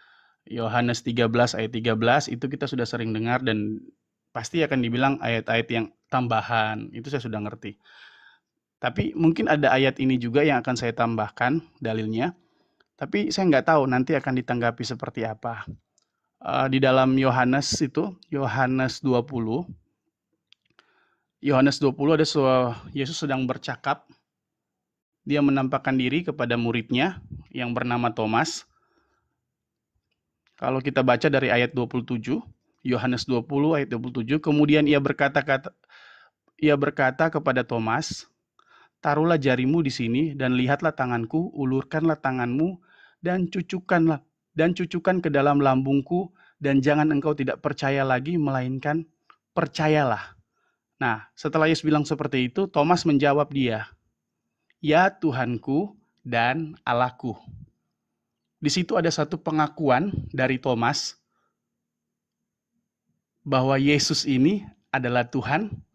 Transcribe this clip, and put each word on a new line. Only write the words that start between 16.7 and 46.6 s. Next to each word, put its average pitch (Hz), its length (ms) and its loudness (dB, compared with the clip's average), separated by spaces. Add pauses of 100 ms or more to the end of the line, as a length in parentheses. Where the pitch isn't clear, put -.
di 131 80 0
dalam 131 400 4
Yohanes 131 500 2 (140)
itu, 175 320 -4 (160)
Yohanes 131 720 -2
dua 123 240 0
puluh, 120 400 -4 (1800)
Yohanes 135 400 4
dua 143 80 4
puluh 143 240 0
ada 151 120 4
sebuah, 131 680 0
Yesus 135 240 -6
sedang 131 320 -2
bercakap, 135 560 -6 (1200)
dia 143 160 2
menampakkan 135 560 0
diri 127 240 0
kepada 120 320 -4
muridnya 117 640 -2 (320)
yang 120 240 -6
bernama 120 400 -2
Thomas. 113 480 -2 (1900)
Kalau 131 240 -2
kita 131 240 -2
baca 123 240 4
dari 135 240 2
ayat 120 240 0
dua 123 80 0
puluh 120 240 -6
tujuh, 123 320 -4 (460)
Yohanes 123 420 -2
dua 120 160 0
puluh 147 320 0
ayat 135 160 -4
dua 117 80 -4
puluh 123 240 -6
tujuh, 139 160 0
kemudian 147 480 4
ia 147 80 6
berkata, 139 480 2
kata, 139 300 -2 (840)
ia 151 220 4
berkata 139 500 0
kepada 143 320 0
Thomas, 117 640 -4 (800)
"Taruhlah 156 320 2
jarimu 135 480 2
di 135 80 -2
sini 123 300 0 (100)
dan 131 240 -2
lihatlah 143 400 0
tanganku, 123 560 -2
ulurkanlah 147 640 -2
tanganmu 131 640 -2 (400)
dan 180 320 -2
cucukkanlah, 175 720 0 (320)
dan 160 160 2
cucukkan 180 480 -2
ke 170 80 -4
dalam 143 320 4
lambungku, 139 720 2 (240)
dan 139 240 2